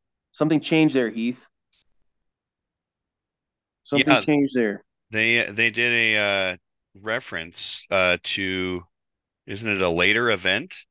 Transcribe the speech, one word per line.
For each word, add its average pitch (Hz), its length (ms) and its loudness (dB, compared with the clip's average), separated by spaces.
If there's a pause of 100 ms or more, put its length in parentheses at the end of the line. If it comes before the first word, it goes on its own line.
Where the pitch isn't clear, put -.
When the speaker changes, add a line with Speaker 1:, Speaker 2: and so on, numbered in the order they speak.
(320)
Speaker 1:
something 156 280 2
changed 156 360 2
there, 120 160 0
Heath. 117 280 -4 (2500)
Something - 260 0
Speaker 2:
Yeah, 123 120 4
Speaker 1:
changed 143 340 2
there. 104 280 0 (280)
Speaker 2:
they, 113 340 2
they 113 240 0
did 117 240 0
a, 104 600 0
uh, 92 40 -12 (380)
reference, 98 960 -8
uh, 90 320 2
to, 92 580 -4 (640)
isn't 107 260 -6
it 92 120 -2
a 90 60 2
later 104 420 2
event? 95 440 -2 (160)